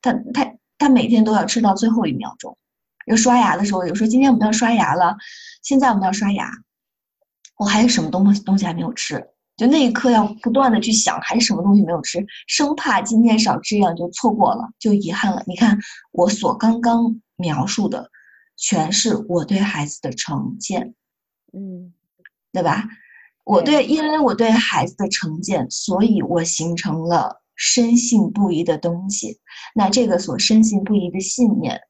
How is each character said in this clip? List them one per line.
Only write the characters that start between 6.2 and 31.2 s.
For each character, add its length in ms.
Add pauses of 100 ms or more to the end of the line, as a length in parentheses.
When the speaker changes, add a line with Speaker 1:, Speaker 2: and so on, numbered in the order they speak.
Speaker 1:
牙， 180 (1040)
我 60
还 180
有 60
什 160
么 80
东 240
西， 80
东 140
西 80
还 80
没 80
有 120
吃， 320 (300)
就 120
那 180
一 60
刻 200
要 160 (140)
不 80
断 200
地 120
去 100
想 300
还 140
有 60
什 120
么 100
东 120
西 80
没 100
有 80
吃， 220 (240)
生 280
怕 260
今 220
天 160
少 220
吃 160
一 20
样 160
就 140
错 240
过 200
了， 240
就 160
遗 160
憾 220
了。 160
你 80
看 240 (320)
我 180
所 280
刚 240
刚 400 (160)
描 280
述 220
的 220 (480)
全 340
是 240 (140)
我 160
对 140
孩 260
子 160
的 100
成 480
见。 340 (600)
Speaker 2:
嗯。 400 (580)
Speaker 1:
对 100
吧？ 240 (580)
我 180
对， 220
Speaker 2:
对。 20
Speaker 1:
因 180
为 160
我 160
对 160
孩 340
子 100
的 140
成 320
见， 300
所 320
以 180
我 220
形 320
成 260
了 400 (140)
深 420
信 340
不 200
疑 120
的 140
东 320
西。 300 (340)
那 160
这 180
个 120
所 180
深 260
信 200
不 100
疑 160
的 100
信 400